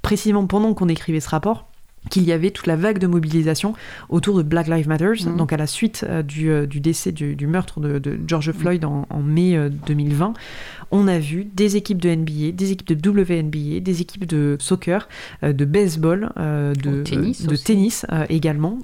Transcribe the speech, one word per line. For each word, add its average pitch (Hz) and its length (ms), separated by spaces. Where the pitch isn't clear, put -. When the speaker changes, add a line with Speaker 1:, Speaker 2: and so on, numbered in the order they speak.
Speaker 1:
précisément 208 440
pendant 214 280
qu'on 185 160
écrivait 160 320
ce - 80
rapport 202 400
qu'il 185 140
y 170 80
avait 165 200
toute - 160
la 165 100
vague 202 220
de 185 80
mobilisation 160 640
autour 190 300
de 165 60
Black 160 240
Lives 160 200
Matter, 156 240
Speaker 2:
Mhm. 170 100
Speaker 1:
donc 165 160
à 156 60
la 151 100
suite, - 400
euh, 165 140
du, 151 280
euh, 151 160
du 143 140
décès, 160 320
du, 147 240
du 143 120
meurtre 170 340
de, 143 180
de 143 260
George 156 240
Speaker 2:
Mhm. 160 60
Speaker 1:
Floyd 170 300
en, 143 240
en 147 120
mai, 165 360
euh, 147 120
deux 147 240
mille 147 200
vingt. 180 200
On 196 180
a 175 100
vu 156 240
des 202 320
équipes 202 260
de 175 60
N 165 160
B 160 60
A, 151 240
des 190 180
équipes 190 160
de 170 80
W 180 440
N 156 100
B 151 60
A, 185 60
des 180 200
équipes 180 240
de 147 320
soccer, 180 520
euh, 147 80
de 143 140
baseball, 170 720
euh, 147 380
de, 139 260
Speaker 2:
Au - 20
tennis 151 420
Speaker 1:
de 151 80
Speaker 2:
aussi. 147 120
Speaker 1:
tennis, 214 440
euh, 156 200
également, 160 540